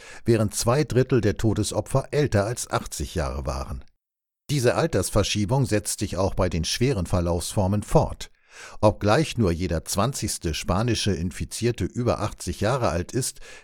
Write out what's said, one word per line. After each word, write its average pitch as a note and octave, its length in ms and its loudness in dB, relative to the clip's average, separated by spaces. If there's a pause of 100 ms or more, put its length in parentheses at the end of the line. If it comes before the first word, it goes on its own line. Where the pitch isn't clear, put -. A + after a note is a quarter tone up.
(260)
während A2 280 4
zwei B2+ 300 2
Drittel B2+ 380 2
der G2 160 2
Todesopfer G#2+ 720 0
älter B2+ 340 2
als A#2+ 240 -6
achtzig - 460 -6
Jahre C2+ 320 -4
waren. C2 360 -6 (680)
Diese B2 240 4
Altersverschiebung G#2+ 920 2
setzt G#2+ 340 -2
sich E2 180 -4
auch F#2 180 0
bei F#2 140 2
den E2 160 0
schweren A#2+ 420 0
Verlaufsformen F#2 720 0
fort. - 480 2 (520)
Obgleich G#2+ 580 4
nur G2 120 4
jeder E2+ 320 -2
zwanzigste G2 720 -2
spanische G#2 580 0
Infizierte F2+ 760 -4
über A2+ 340 -2
achtzig - 420 -6
Jahre A#2 280 0
alt E2+ 220 -4
ist, - 280 -4 (240)